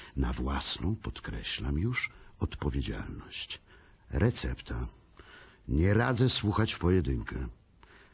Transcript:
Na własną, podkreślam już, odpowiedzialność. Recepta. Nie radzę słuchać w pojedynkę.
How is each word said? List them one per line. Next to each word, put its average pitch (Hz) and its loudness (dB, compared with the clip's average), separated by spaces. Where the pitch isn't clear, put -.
Na 62 0
własną, 64 -2
podkreślam 58 -4
już, 120 -2
odpowiedzialność. - -4
Recepta. 64 0
Nie 82 6
radzę 123 4
słuchać 104 2
w - -8
pojedynkę. 65 2